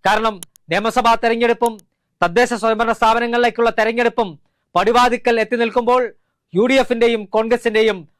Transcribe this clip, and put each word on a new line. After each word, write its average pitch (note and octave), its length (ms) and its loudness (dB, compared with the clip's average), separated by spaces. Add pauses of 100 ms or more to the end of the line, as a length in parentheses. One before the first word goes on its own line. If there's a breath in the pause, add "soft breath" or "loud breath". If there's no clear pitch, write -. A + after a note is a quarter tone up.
കാരണം G#3+ 300 0 (360)
നിയമസഭാ A3+ 420 0 (100)
തെരഞ്ഞെടുപ്പും A#3 500 0 (500)
തദ്ദേശ G#3 380 0
സ്വയംഭരണ A3+ 380 0
സ്ഥാപനങ്ങളിലേക്കുള്ള A#3 800 0
തെരഞ്ഞെടുപ്പും A3+ 500 -2 (460)
പടിവാതിക്കൽ A#3+ 680 2
എത്തി A#3+ 200 -4
നിൽക്കുമ്പോൾ B3 400 0 (520)
യു G3 160 2
ഡി C4+ 120 4
എഫിന്റെയും A#3 400 0 (120)
കോൺഗ്രസിന്റെയും A3 640 0 (220)